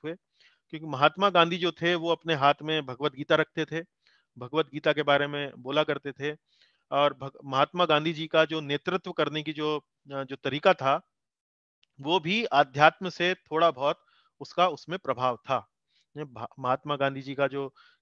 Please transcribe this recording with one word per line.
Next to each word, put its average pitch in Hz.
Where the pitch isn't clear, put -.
हुए, 160
क्योंकि 156
महात्मा 151
गांधी 175
जो 170
थे, 170
वो 165
अपने 165
हाथ 143
में 156
भगवत 131
गीता 147
रखते 156
थे। 165
भगवत 143
गीता 147
के 147
बारे 143
में 143
बोला 139
करते 143
थे। 147
और 143
भग-, 135
महात्मा 147
गांधी 156
जी 156
का 160
जो 156
नेतृत्व 175
करने 151
की 156
जो, 151
अ, 135
जो 135
तरीका 151
था, 143
वो 165
भी 196
आध्यात्म 147
से 175
थोड़ा 165
बहुत 139
उसका 175
उसमें 165
प्रभाव 127
था। 123
ये 151
भा-, 117
महात्मा 139
गांधी 139
जी 135
का 139
जो 135